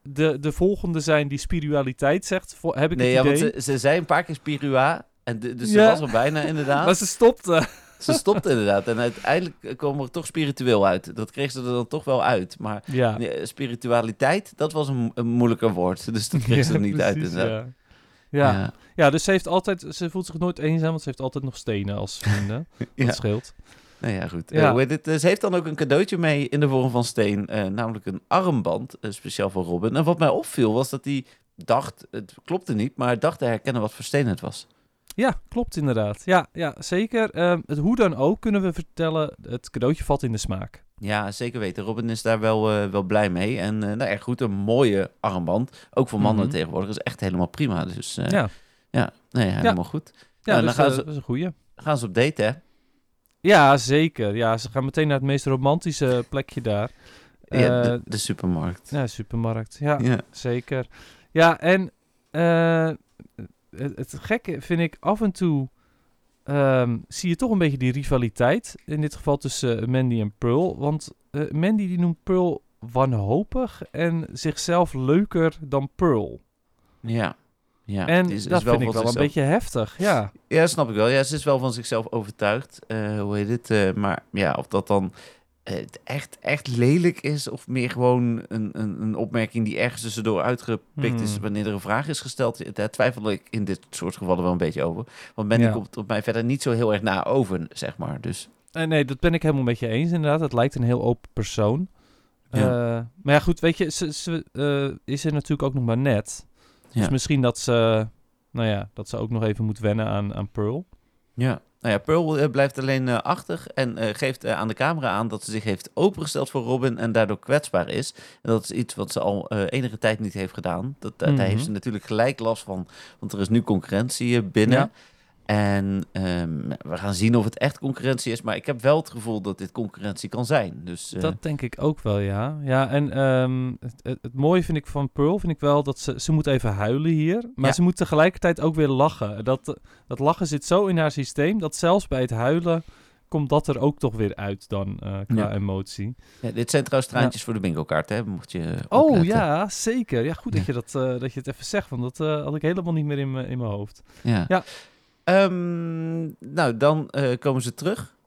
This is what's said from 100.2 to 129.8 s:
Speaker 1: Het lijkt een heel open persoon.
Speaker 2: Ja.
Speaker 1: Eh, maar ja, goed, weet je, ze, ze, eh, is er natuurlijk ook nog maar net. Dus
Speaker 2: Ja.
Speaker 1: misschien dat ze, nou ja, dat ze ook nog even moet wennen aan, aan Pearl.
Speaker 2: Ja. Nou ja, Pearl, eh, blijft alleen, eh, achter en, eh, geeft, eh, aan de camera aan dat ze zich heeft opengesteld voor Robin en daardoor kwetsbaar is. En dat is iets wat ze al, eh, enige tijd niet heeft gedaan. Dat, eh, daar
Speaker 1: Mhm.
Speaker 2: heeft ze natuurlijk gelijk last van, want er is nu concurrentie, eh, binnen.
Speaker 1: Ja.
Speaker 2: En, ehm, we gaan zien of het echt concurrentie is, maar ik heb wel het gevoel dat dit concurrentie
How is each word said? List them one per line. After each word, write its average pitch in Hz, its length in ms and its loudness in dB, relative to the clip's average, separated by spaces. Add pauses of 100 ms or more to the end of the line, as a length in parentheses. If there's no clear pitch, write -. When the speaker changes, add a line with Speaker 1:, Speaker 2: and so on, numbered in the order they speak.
Speaker 1:
Het 151 140 -2
lijkt 120 220 2
een 120 80 0
heel 120 200 2
open 120 300 0
persoon. 113 540 0 (640)
Speaker 2:
Ja. 117 80 0 (380)
Speaker 1:
Eh, 117 60 -6 (200)
maar 143 100 6
ja, 147 60 8
goed, 170 200 2
weet 165 180 2
je, 170 140 0
ze, 151 220 -4
ze, 165 380 -6
eh, 139 460 0 (160)
is 143 120 -4
er 151 80 2
natuurlijk 143 300 0
ook 135 100 0
nog 131 100 0
maar 117 140 2
net. 127 500 0 (460)
Dus 113 120 2
Speaker 2:
Ja. - 60 0
Speaker 1:
misschien 135 300 2
dat 120 160 2
ze, 113 500 2 (440)
nou 117 160 -2
ja, 101 260 -2
dat - 160 -14
ze 117 80 -8
ook 110 120 -4
nog 113 140 0
even 110 220 0
moet 107 140 -4
wennen 110 260 0
aan, 101 280 -4
aan 104 180 -6
Pearl. 120 340 -4 (480)
Speaker 2:
Ja. 120 280 -2 (200)
Nou 113 120 0
ja, 101 60 2
Pearl, 156 400 2
eh, 147 100 2
blijft 135 300 2
alleen, 131 280 0
eh, 120 100 2
achter - 460 -4 (100)
en, 123 240 -2
eh, 113 160 -2
geeft, 131 300 -4
eh, 113 100 -2
aan 95 140 -2
de 110 60 -4
camera 143 360 -2
aan 107 180 0
dat 107 160 -8
ze - 80 -10
zich 107 120 -4
heeft 101 300 -4
opengesteld 151 560 0
voor 127 140 -4
Robin 123 340 0
en 113 140 -2
daardoor 104 280 2
kwetsbaar 127 500 0
is. - 240 -4 (280)
En - 80 -6
dat 113 140 2
is - 80 -10
iets - 240 -6
wat 101 160 -6
ze - 80 -2
al, 101 300 -2
eh, 104 200 -2
enige 123 280 -4
tijd 110 220 0
niet 101 140 -4
heeft 95 200 -6
gedaan. 92 460 -6
Dat, - 120 -10
eh, - 80 -20
daar 165 120 2
Speaker 1:
Mhm. 135 100 2
Speaker 2:
heeft 104 220 0
ze 110 80 -6
natuurlijk 104 320 -6
gelijk 117 360 0
last 113 240 -2
van, 92 240 -8 (320)
want 104 140 -8
er 101 60 -6
is 98 100 0
nu 117 120 4
concurrentie, 117 760 0
eh, 113 140 2
binnen. 113 260 6
Speaker 1:
Ja. 139 120 2 (560)
Speaker 2:
En, 101 680 2
ehm, 87 560 -2
we 80 300 -8
gaan 98 160 -4
zien 110 220 4
of 110 80 4
het 110 140 -4
echt 139 220 -2
concurrentie 127 520 -4
is, 113 100 -6
maar 107 140 -4
ik - 100 -8
heb 123 160 -4
wel 147 160 4
het 160 120 -4
gevoel 110 320 -4
dat 95 160 -4
dit 95 140 -10
concurrentie 101 580 -8